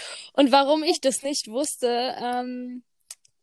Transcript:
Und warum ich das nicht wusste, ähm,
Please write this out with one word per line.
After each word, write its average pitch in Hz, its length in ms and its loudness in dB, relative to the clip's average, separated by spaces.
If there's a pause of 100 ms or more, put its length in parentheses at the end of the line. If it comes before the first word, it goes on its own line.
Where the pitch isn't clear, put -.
(340)
Und 269 180 6
warum 277 320 6
ich 339 180 0
das 262 220 0
nicht 277 240 -4
wusste, 240 760 -2
ähm, 247 600 -6 (600)